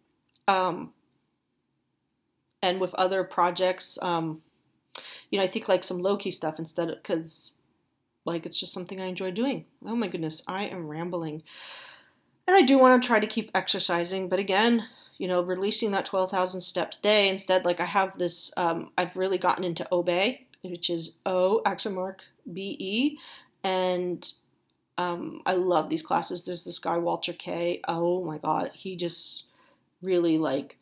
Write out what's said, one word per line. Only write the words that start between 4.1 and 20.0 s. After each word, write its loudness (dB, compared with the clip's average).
you 0
know, 4
I 0
think, -4
like, 4
some -2
low-key 0
stuff -4
instead -4
of, -8
'cause, -4
like, -4
it's -6
just -6
something -8
I -6
enjoy -4
doing. -2
Oh -6
my 0
goodness, -6
I -4
am -8
rambling. -6
And 6
I 10
do 8
wanna 10
try 4
to 0
keep -4
exercising, 0
but 0
again, 2
you -4
know, 2
releasing 0
that 0
twelve 0
thousand 0
step -2
day 6
instead, 2
like, 2
I 0
have 0
this, -2
um, 0
I've -2
really 0
gotten 2
into -4
Obé, 2